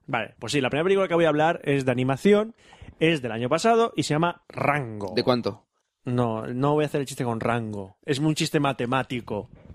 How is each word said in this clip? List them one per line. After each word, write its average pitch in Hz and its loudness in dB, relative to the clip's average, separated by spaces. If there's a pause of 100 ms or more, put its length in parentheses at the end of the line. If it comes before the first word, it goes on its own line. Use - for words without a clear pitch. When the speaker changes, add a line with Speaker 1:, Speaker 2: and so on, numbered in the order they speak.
Speaker 1:
Vale, 117 -4
pues 113 -8
sí, 143 2
la 120 2
primera 143 0
película 196 2
que 170 -2
voy 170 4
a - 4
hablar 156 2
es 139 0
de 131 2
animación, 196 2 (460)
es 160 2
del 120 -6
año 120 -2
pasado 226 2
y 151 0
se 151 -2
llama 170 0
Rango. 117 -4
Speaker 2:
¿De 120 0
cuánto? 117 -2 (400)
Speaker 1:
No, 120 -2
no 131 0
voy 151 2
a - -4
hacer 147 -2
el 127 -6
chiste 135 -6
con 113 -2
Rango. 110 -4 (100)
Es 135 0
un 156 2
chiste 160 0
matemático. 123 -4 (260)